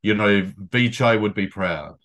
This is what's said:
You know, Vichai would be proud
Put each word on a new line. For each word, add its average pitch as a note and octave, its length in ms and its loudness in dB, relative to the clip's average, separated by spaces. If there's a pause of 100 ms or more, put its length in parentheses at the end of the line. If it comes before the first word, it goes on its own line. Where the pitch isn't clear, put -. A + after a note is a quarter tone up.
You G#2+ 120 2
know, G2+ 280 2
Vichai A#2 760 0
would G#2 140 0
be G2 140 -4
proud E2 580 -6